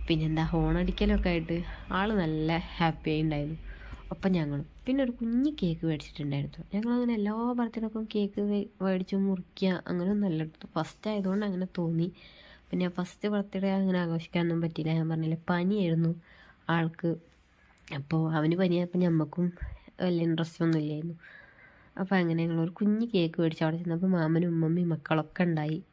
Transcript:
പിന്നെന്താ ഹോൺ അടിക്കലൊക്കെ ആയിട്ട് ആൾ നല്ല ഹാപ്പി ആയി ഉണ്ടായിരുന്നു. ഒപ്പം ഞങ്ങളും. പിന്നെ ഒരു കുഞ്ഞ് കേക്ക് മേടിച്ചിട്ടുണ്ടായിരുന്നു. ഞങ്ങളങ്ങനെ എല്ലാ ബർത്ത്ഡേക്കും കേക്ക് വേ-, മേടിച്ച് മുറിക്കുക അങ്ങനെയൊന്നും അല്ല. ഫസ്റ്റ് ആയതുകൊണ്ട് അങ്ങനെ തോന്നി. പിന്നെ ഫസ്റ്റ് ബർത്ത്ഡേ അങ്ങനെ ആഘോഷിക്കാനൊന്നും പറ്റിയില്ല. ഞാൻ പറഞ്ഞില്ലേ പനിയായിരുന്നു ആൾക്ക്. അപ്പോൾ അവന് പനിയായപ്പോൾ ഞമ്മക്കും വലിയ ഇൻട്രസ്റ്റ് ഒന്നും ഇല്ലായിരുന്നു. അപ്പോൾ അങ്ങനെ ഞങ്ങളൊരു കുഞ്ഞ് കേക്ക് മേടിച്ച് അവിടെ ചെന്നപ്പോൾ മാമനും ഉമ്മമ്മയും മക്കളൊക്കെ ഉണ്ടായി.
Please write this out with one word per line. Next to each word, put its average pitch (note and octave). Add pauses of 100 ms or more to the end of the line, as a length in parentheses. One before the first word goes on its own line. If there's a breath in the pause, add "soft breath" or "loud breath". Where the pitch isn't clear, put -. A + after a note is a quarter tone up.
പിന്നെന്താ D#3
ഹോൺ D#3+
അടിക്കലൊക്കെ F#3+
ആയിട്ട് E3+ (340 loud breath)
ആൾ F#3+
നല്ല D#3+ (120)
ഹാപ്പി D#3+
ആയി D#3
ഉണ്ടായിരുന്നു. D3+ (500 loud breath)
ഒപ്പം F#3+
ഞങ്ങളും. D3 (140)
പിന്നെ C4
ഒരു B3
കുഞ്ഞ് A#3+
കേക്ക് E3
മേടിച്ചിട്ടുണ്ടായിരുന്നു. D3
ഞങ്ങളങ്ങനെ A#3+
എല്ലാ G#3 (220)
ബർത്ത്ഡേക്കും A3+
കേക്ക് G3+
വേ-, G#3 (120)
മേടിച്ച് F#3
മുറിക്കുക F#3+ (160)
അങ്ങനെയൊന്നും G3
അല്ല. D#3 (280)
ഫസ്റ്റ് -
ആയതുകൊണ്ട് G3+
അങ്ങനെ F#3
തോന്നി. E3 (580 loud breath)
പിന്നെ F3+
ഫസ്റ്റ് F3+
ബർത്ത്ഡേ G3
അങ്ങനെ F#3+
ആഘോഷിക്കാനൊന്നും E3+
പറ്റിയില്ല. D#3+
ഞാൻ D#3+
പറഞ്ഞില്ലേ D#3+
പനിയായിരുന്നു F3 (560 loud breath)
ആൾക്ക്. E3 (800)
അപ്പോൾ D#3 (120)
അവന് D#3+
പനിയായപ്പോൾ F3
ഞമ്മക്കും E3 (520 loud breath)
വലിയ F3
ഇൻട്രസ്റ്റ് E3
ഒന്നും D#3+
ഇല്ലായിരുന്നു. D3+ (800 loud breath)
അപ്പോൾ F#3+
അങ്ങനെ E3+
ഞങ്ങളൊരു E3
കുഞ്ഞ് G#3+
കേക്ക് F3
മേടിച്ച് E3
അവിടെ D#3+
ചെന്നപ്പോൾ F3
മാമനും E3
ഉമ്മമ്മയും E3
മക്കളൊക്കെ D#3
ഉണ്ടായി. D#3 (140)